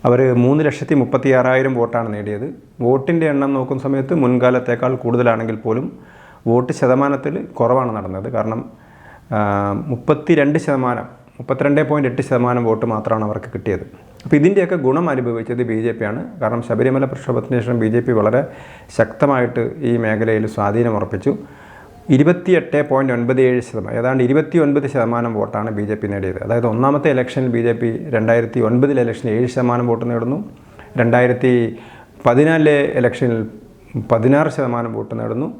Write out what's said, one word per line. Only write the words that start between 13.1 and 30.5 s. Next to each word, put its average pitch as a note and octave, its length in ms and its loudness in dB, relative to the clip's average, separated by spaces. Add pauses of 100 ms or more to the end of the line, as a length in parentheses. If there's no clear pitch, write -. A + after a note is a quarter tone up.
അവർക്ക് G#2+ 260 -8
കിട്ടിയത്. F2+ 300 -4 (380)
അപ്പോൾ - 120 0
ഇതിൻ്റെയൊക്കെ F3+ 400 4
ഗുണം D3 340 0
അനുഭവിച്ചത് A#2+ 640 -2
ബി A2 140 0
ജെ A#2 120 0
പി A2+ 120 -4
ആണ്. B2 120 -6 (200)
കാരണം A#2 260 -2
ശബരിമല C3 380 0
പ്രക്ഷോഭത്തിന് B2 540 -4
ശേഷം A#2 240 -2
ബി A2 120 2
ജെ A#2+ 40 4
പി B2 200 -2
വളരെ A2 220 2 (560)
ശക്തമായിട്ട് B2 680 0 (260)
ഈ A#2 140 2
മേഖലയിൽ A2 420 0 (100)
സ്വാധീനം A2 440 0
ഉറപ്പിച്ചു. A2 340 -2 (840)
ഇരുപത്തിയെട്ട് E3 640 2 (100)
പോയിന്റ് C3+ 260 2
ഒൻപത് A#2+ 260 2
ഏഴ് B2+ 260 4
ശതമാനം, A2 320 -8
ഏതാണ്ട് B2+ 280 0
ഇരുപത്തിയൊൻപത് C#3+ 680 2
ശതമാനം A#2+ 440 0
വോട്ടാണ് A2 400 -2
ബി G#2 120 -2
ജെ G#2+ 120 0
പി G#2+ 60 -4
നേടിയത്. F#2+ 380 -4
അതായത് A#2 280 0
ഒന്നാമത്തെ C#3+ 420 2
ഇലക്ഷനിൽ B2+ 400 -2
ബി A#2 120 0
ജെ A#2 140 2
പി A#2 80 0 (260)
രണ്ടായിരത്തി A2+ 520 2
ഒൻപതിലെ C3 380 2
ഇലക്ഷനിൽ A2+ 320 -4
ഏഴ് B2 160 2
ശതമാനം A#2+ 340 0
വോട്ട് A#2 220 -2
നേടുന്നു, A#2+ 280 -2 (600)